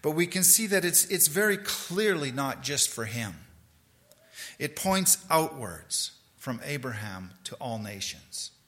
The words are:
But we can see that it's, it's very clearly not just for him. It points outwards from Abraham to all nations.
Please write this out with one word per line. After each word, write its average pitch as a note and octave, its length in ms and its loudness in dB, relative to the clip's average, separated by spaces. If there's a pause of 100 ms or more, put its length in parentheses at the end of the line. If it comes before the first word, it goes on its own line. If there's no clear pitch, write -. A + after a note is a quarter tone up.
But D3+ 100 0
we E3+ 160 2
can F#3 160 0
see A3 240 6
that F#3+ 160 4
it's, F3 220 4
it's - 220 2
very G3 280 4
clearly F3 800 -2
not C3+ 300 -4
just C#3 260 0
for A2+ 160 -6
him. G#2+ 300 -6 (1200)
It D3 160 -6
points F#3+ 440 4 (100)
outwards C3 840 0 (260)
from A#2+ 280 -8
Abraham G#2+ 680 -6 (140)
to - 100 -10
all A#2 240 -6
nations. - 720 -10 (160)